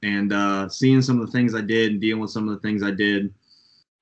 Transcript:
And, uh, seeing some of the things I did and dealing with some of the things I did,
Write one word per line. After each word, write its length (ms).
And, 320
uh, 340
seeing 360
some 180
of 60
the 40
things 220
I 80
did 300
and 100
dealing 200
with 100
some 180
of 60
the 120
things 140
I 100
did, 400